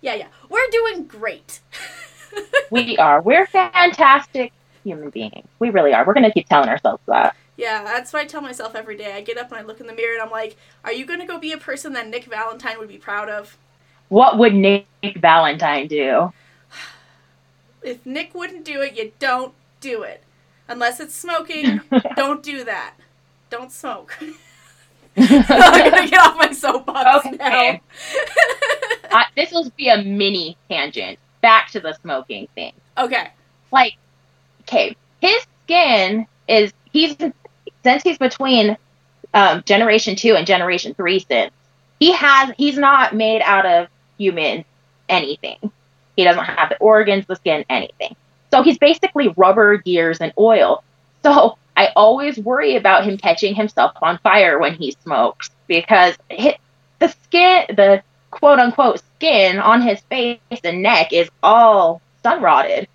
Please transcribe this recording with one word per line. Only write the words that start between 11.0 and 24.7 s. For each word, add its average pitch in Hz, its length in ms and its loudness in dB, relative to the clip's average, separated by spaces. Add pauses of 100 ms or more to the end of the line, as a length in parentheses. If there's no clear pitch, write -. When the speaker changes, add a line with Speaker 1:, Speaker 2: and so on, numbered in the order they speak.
Speaker 1:
gonna 349 200 -10
go 349 140 -14
be 311 140 -12
a 302 40 -12
person 277 360 -14
that 233 140 -10
Nick 233 180 -12
Valentine 226 540 -12
would 220 100 -18
be 196 80 -20
proud 208 320 -10
of?" 208 280 -14 (520)
Speaker 2:
What 226 280 4
would 226 160 4
Nick 196 320 2 (300)
Valentine 156 720 0
do? 151 440 -2 (380)
Speaker 1:
<sighs> - 1120 -20
If 247 220 -16
Nick 302 300 -12
wouldn't 349 300 -16
do 285 160 -10
it, 277 160 -10
you 220 220 -12
don't 262 340 -6 (260)
do 233 240 -10
it. - 200 -18 (440)
Unless 240 320 -6
it's 302 160 -16
smoking, 320 680 -6 (180)
Speaker 2:
<laughs> - 160 -8
Speaker 1:
don't 285 280 -6
do 277 220 -14
that. - 300 -12 (540)
Don't 247 220 -14
smoke. - 480 -16
<laughs> - 1000 -20